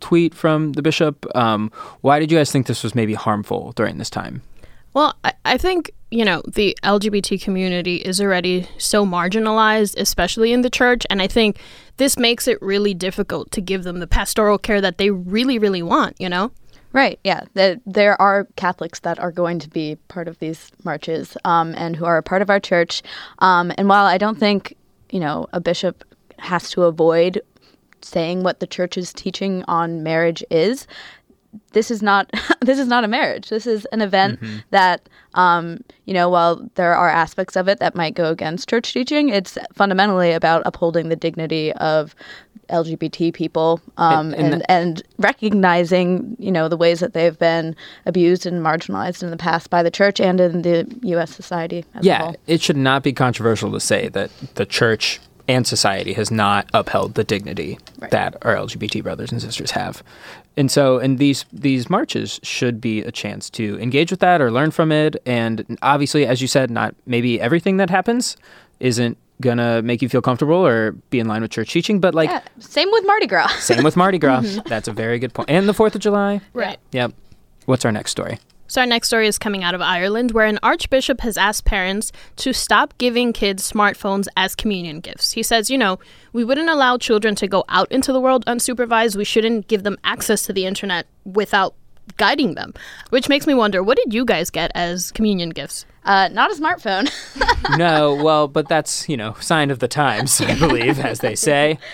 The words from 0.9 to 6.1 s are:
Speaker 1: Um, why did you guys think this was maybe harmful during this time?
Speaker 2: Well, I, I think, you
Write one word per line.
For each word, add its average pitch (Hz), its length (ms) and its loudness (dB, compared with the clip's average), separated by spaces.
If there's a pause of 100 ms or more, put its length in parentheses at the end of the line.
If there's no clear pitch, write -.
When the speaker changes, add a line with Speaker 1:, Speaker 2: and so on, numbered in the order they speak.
Speaker 1:
Um, 110 380 0 (300)
why 143 180 4
did 156 100 0
you 165 80 4
guys 147 140 4
think 135 160 0
this - 160 -4
was 110 100 -4
maybe 110 200 0
harmful 104 640 -4
during 107 220 -2
this - 100 -8
time? - 320 -10 (520)
Speaker 2:
Well, 294 300 2
I, - 100 0 (120)
I - 120 2
think, 359 340 -2 (180)
you 226 160 0